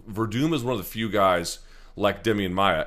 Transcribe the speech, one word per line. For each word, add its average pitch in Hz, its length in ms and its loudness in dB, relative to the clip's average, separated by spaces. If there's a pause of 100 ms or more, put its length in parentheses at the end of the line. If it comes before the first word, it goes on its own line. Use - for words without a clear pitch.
Verdum 110 440 -2
is 139 80 -2
one 123 120 -2
of 117 40 -2
the 92 60 -8
few 110 260 -6
guys 92 500 2 (360)
like 98 260 0
Demian 104 300 0
Maia, 90 360 2